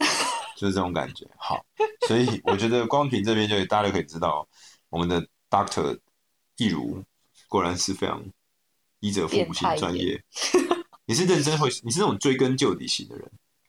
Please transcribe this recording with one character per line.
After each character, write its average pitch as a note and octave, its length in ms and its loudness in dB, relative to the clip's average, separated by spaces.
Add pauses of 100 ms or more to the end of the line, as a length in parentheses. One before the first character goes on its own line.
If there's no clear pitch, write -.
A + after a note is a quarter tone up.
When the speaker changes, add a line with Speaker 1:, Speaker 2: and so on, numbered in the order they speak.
Speaker 1:
<laughs> - 580 -2
Speaker 2:
就 G2+ 100 0
是 F#2+ 60 2
这 F#2+ 40 0
种 F2+ 140 0
感 C2+ 220 -4
觉。 - 120 -18 (120)
好， - 260 -6 (420)
所 - 120 4
以 A#2+ 260 2
我 - 100 2
觉 G#2 140 2
得 A#2+ 180 2
光 C#3+ 220 2
凭 G#2+ 160 0
这 A2 100 4
边 G#2+ 140 2
就 G#2 160 2
大 G#2+ 160 2
家 G2+ 80 4
就 F#2+ 60 0
可 F#2+ 40 2
以 E2 40 0
知 E2 180 -8
道， D#2 260 0 (440)
我 E2 80 -4
们 E2+ 100 2
的 F2 180 0 (220)
Doctor F#2 500 0 (580)
易 - 100 2
如 E2+ 360 -2 (460)
果 G2 140 2
然 F2+ 140 0
是 F#2+ 180 -2
非 F#2+ 120 -2
常 D#2+ 160 -4 (760)
医 G#3 120 -2
者 F#3+ 160 0
父 - 160 0
母 E3 80 -8
心 - 240 -2
专 F2+ 180 -2
业。 F2+ 100 -2
Speaker 1:
变 - 180 -4 (100)
态 - 260 -4
耶。 E4+ 180 -2 (280)
Speaker 2:
你 A2+ 100 -2
是 D#3+ 100 0
认 F3 180 2
真 D3+ 160 0
会， D3 100 2 (160)
你 A#2 60 -6
是 C#3+ 100 0
那 G#3 60 2
种 A2 120 0
追 C3+ 180 2
根 C3 200 2
究 B2 180 2
底 - 140 -10
型 - 200 -4
的 A2+ 80 -14
人。 - 140 -16 (380)